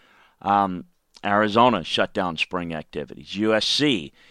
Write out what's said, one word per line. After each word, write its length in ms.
Um, 440
Arizona 600
shut 280
down 220
spring 380
activities. 640
U 160
S 120
C 460